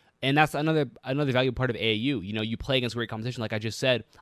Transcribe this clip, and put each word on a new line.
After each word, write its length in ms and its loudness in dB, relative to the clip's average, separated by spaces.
And 140 2
that's 200 4
another, 340 0
another 280 0
valuable 240 2
part 140 0
of 60 -2
A 160 2
A 20 4
U. 280 0
You 120 -6
know, 80 0
you 160 -2
play 200 0
against 180 -2
great 140 -2
competition. 320 -6
Like 120 -4
I 60 -2
just 200 -6
said, 240 2